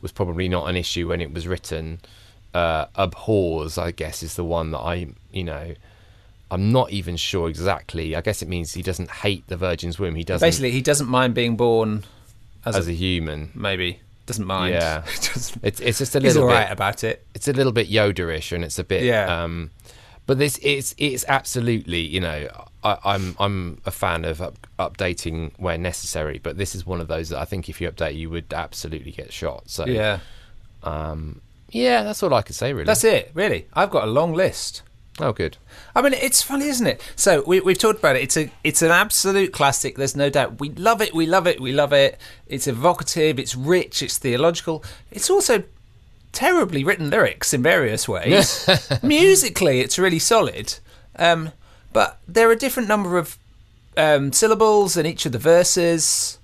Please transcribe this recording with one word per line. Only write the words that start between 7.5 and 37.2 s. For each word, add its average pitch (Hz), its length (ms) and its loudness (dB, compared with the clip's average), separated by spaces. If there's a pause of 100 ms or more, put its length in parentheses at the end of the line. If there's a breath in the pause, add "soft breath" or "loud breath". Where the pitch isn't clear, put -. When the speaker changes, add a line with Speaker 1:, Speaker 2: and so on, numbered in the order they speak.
Speaker 1:
I 80 60 -4
guess - 180 -4
it 80 80 -10
means 85 240 -6
he 90 100 -8
doesn't 87 280 -6
hate - 380 -4
the 92 80 -8
virgin's 85 420 -4
womb. 90 160 -4
He 82 100 -6
doesn't 90 220 0
Speaker 2:
Basically, 135 240 2
he 127 100 -2
doesn't 143 280 0
mind 127 260 2
being 117 220 0
born 113 480 2 (600 soft breath)
as 113 120 -4
Speaker 1:
as 85 120 0
Speaker 2:
a - 40 -4
Speaker 1:
a - 20 -2
human. 80 600 -2
Speaker 2:
Maybe. 92 460 -4 (260)
Doesn't 107 200 -6
mind. 92 280 -2
Speaker 1:
Yeah. 80 360 0
Speaker 2:
<laughs> - 240 -6
Doesn't - 280 -8
Speaker 1:
It's, - 180 -4
it's 120 180 -2
just 135 180 -6
a 139 40 2
Speaker 2:
He's 139 160 4
Speaker 1:
little 135 120 4
Speaker 2:
all 120 60 4
right 110 140 2
Speaker 1:
bit 95 40 -6
Speaker 2:
about 101 320 -4
it. - 200 -4 (100)
Speaker 1:
It's - 140 -6
a 143 40 0
little 131 200 2
bit 104 180 -2
Yoda-ish, 92 640 0
and 85 120 -4
it's 80 140 -10
a 90 60 -4
bit, 92 200 -2
Speaker 2:
Yeah. 98 400 0
Speaker 1:
um, 82 260 -8 (560 soft breath)
but 135 120 2
this, 143 240 0
it's, 143 360 -2
it's 135 300 -2
absolutely, 117 720 -2
you 82 200 -2
know, 78 280 -4 (360)
I, 104 200 0
I'm, 95 340 -2
I'm 95 480 -4
a - 40 -6
fan 85 360 -2
of 80 160 -4
up-, - 240 -12 (120)
updating 82 800 -6
where 87 200 -4
necessary, 80 640 -6
but 76 160 -8
this 98 160 -4
is 95 120 -8
one 90 140 -6
of 80 80 -8
those 80 220 -4
that 78 100 -6
I 78 60 -6
think 92 240 -8
if - 100 -12
you 85 100 -4
update, 78 260 -6
you 80 140 -10
would 82 220 -10
absolutely 78 600 -10
get 60 200 -16
shot. - 380 -10
So, - 160 -6
Speaker 2:
Yeah. 107 320 -2 (640 soft breath)
Speaker 1:
um, 78 580 -8 (300)
yeah, 240 320 2
that's 208 200 -6
all 165 120 2
I 107 80 4
could - 140 -10
say, 131 160 -2
really. 101 120 -4
Speaker 2:
That's 214 200 2
it, 208 300 4
really. 165 400 -2
I've 185 160 2
got 139 140 2
a 110 60 0
long 156 240 2
list. - 480 -2 (380)
Speaker 1:
Oh, 143 120 0
good. - 240 -4 (400 loud breath)
Speaker 2:
I 247 60 4
mean, 277 100 4
it's 262 300 0
funny, 277 240 -2
isn't 247 200 0
it? 127 160 -2 (140)
So 165 280 4